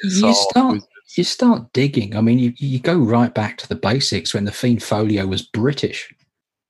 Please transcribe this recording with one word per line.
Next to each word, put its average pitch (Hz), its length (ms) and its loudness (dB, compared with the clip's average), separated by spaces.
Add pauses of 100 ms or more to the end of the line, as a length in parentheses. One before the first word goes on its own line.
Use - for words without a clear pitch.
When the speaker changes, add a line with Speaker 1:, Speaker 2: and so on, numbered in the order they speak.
Speaker 1:
you 196 60 -2
Speaker 2:
T 190 180 2
S - 100 4
R, - 120 0
Speaker 1:
start, 254 240 2
Speaker 2:
with - 140 -6 (300)
Speaker 1:
you 175 60 2
start 220 500 0
digging. 127 420 0
I 110 60 0
mean, 117 160 4
you, 120 200 2
you 131 220 -4
go 170 180 0
right 120 360 4
back 104 240 -4
to - 100 -14
the - 80 -4
basics 107 580 -2
when 101 120 -2
the 104 60 -4
Fiend 120 320 0
Folio 107 420 0
was 95 160 -4
British. - 720 -4 (560)